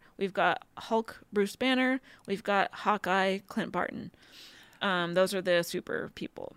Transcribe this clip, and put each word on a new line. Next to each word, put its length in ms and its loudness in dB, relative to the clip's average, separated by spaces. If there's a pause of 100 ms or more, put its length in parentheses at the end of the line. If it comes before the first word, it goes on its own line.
(180)
We've 160 -2
got 300 2 (120)
Hulk, 440 -2 (120)
Bruce 240 0
Banner. 440 2 (260)
We've 160 -4
got 320 2
Hawkeye, 720 2
Clint 260 -4
Barton. 380 -4 (720)
Um, 320 0
those 200 4
are 80 0
the 220 4
super 500 -6
people. 420 -10